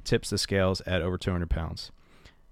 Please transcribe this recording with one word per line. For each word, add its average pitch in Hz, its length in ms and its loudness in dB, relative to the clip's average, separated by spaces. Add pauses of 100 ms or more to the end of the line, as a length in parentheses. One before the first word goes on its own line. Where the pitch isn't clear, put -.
tips - 260 2
the 104 80 0
scales 95 440 2
at 90 200 0
over 90 160 0
two - 140 -2
hundred 87 180 -2
pounds. 82 420 -2 (600)